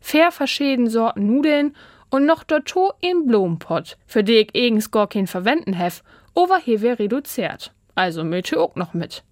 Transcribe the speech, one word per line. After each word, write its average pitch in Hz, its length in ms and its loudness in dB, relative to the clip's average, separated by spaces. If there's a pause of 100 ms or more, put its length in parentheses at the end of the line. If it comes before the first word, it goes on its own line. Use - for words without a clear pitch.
fair 330 300 2
verschieden 269 580 0
Sorten 226 380 0
Nudeln 294 480 2 (340)
und 277 160 2
noch 320 180 2
dorto 370 500 0 (100)
ein 349 240 0
Blumenpott, 170 800 -2
für 214 160 0
de 220 180 6
ich 214 140 -2
eigens 226 340 2
gar 208 180 2
kein 190 200 -2
verwenden 202 460 -2
hef, 175 300 -6 (300)
aber 359 240 4
hier 226 240 0
wär 240 160 0
reduziert. - 720 -6 (220)
Also 165 300 -2
möchte 180 360 -2
auch - 160 0
noch 175 200 -8
mit. - 360 -8